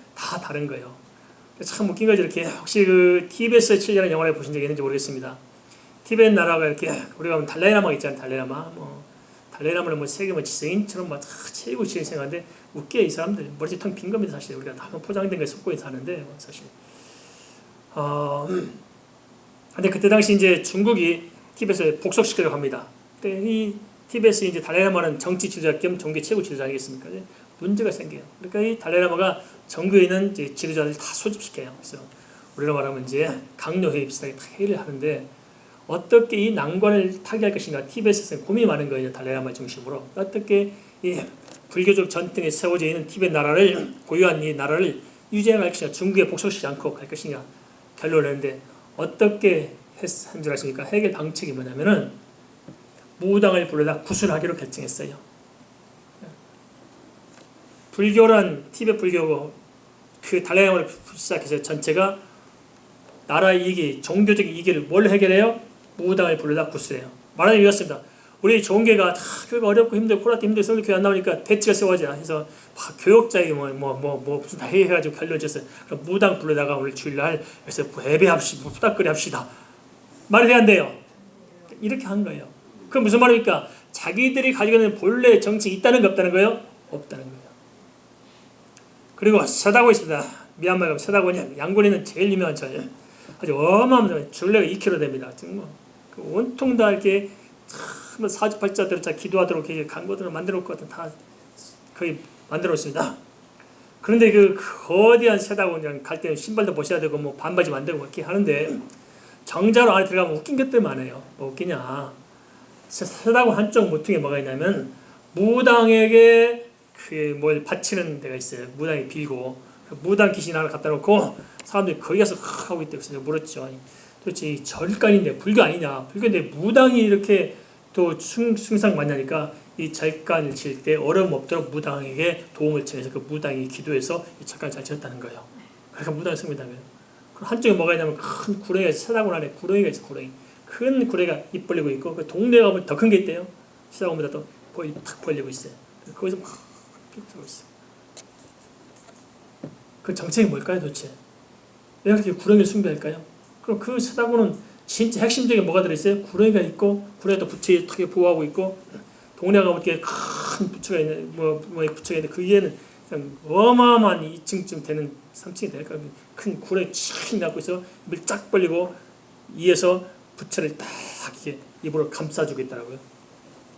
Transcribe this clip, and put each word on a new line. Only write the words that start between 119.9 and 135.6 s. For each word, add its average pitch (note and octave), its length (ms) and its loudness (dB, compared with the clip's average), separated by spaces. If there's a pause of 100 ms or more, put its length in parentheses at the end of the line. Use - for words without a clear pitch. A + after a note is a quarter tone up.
무당 G3+ 300 4
귀신 D#3+ 240 -6
하나 D#3 120 -2
갖다 D3+ 200 -6
놓고 - 480 2 (280)
사람들이 F#3 340 -2
거기 F#3 200 -2
가서 G3 180 2
하-, - 340 -12
하고 E3 120 -4
있다고 D3+ 160 -10
해서 C#3 220 -12
물었죠. C#3+ 480 -8 (540)
"도대체 D#3 300 -6
이 C#3+ 120 -10
절간인데 G3 760 2
불교 G#3 240 4
아니냐? D3+ 500 -2
불교인데 G3 440 -2
무당이 A#3+ 440 4
이렇게 G3+ 560 2 (360)
또 E3+ 240 0
충-, A#3 400 -2
충상 G3+ 400 0
맞냐니까 D3 560 -4 (240)
이 D#3 160 -8
절간을 D#3 640 -2
지을 C3+ 280 -8
때 D#3 120 2
어려움 E3 380 2
없도록 C#3+ 380 -4
무당에게 D3 760 -4 (100)
도움을 D3+ 320 -2
청해서 C3 260 -10
그 C#3 60 -8
무당이 C3+ 500 -6
기도해서 C#3+ 560 -4 (160)
이 D3 60 -14
절간을 - 260 -10
잘 - 120 -14
지었다는 C3 360 -10
거예요." - 240 -16 (460)